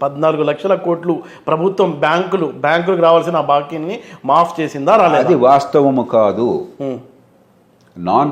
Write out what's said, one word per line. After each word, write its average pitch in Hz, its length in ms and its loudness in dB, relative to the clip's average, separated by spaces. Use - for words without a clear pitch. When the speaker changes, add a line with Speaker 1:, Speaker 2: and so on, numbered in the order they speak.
Speaker 1:
పద్నాలుగు 151 400 0
లక్షల 147 320 -2
కోట్లు 170 480 -4
ప్రభుత్వం 180 440 0
బ్యాంకులు, 175 420 0
బ్యాంకులకు 170 560 -2
రావాల్సిన 165 340 2
ఆ 156 40 0
బాకీని 151 600 -4
మాఫ్ 165 360 0
చేసిందా, 151 360 0
రాలేదా? 170 220 4
Speaker 2:
అది 156 160 2
వాస్తవము 139 680 2
కాదు. 110 640 0
Speaker 1:
హ్మ్. 131 180 -8
Speaker 2:
నాన్ 107 360 0